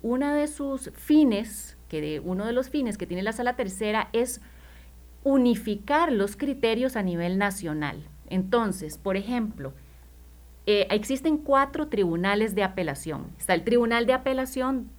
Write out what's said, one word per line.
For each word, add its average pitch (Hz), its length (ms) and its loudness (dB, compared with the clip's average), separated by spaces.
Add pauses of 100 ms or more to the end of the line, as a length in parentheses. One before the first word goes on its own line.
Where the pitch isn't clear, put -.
una 262 340 0
de 294 120 2
sus 277 460 -6
fines, 247 840 4 (100)
que 156 140 -4
de, 151 180 -4
uno 185 260 -4
de 226 60 -2
los 254 180 0
fines 247 280 -2
que 180 100 -6
tiene 180 160 -4
la 220 80 -2
sala 247 240 -2
tercera 214 580 -2
es 247 280 -2 (840)
unificar 269 880 2
los 202 240 0
criterios 254 600 0
a 220 60 -2
nivel 180 360 0
nacional. 165 680 -2 (260)
Entonces, 185 680 0
por 190 180 -2
ejemplo, 208 580 -4 (920)
eh, 208 240 4
existen 269 480 0
cuatro 277 500 2
tribunales 196 680 0
de 202 80 2
apelación. 156 640 -4 (100)
Está - 160 0
el 165 100 2
Tribunal 233 420 2
de 254 80 4
Apelación 262 840 -2